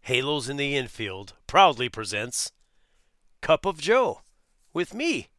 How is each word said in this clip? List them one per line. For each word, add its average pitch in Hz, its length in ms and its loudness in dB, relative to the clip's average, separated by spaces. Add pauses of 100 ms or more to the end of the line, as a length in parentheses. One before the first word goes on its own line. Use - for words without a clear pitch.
Halos 131 480 -2
in 143 80 -6
the 143 180 0
Infield 104 560 -8 (140)
proudly 147 420 6
presents 107 640 -6 (880)
Cup - 240 2
of 175 160 -4
Joe 196 400 2 (540)
with 175 180 -4
me 240 360 -4 (100)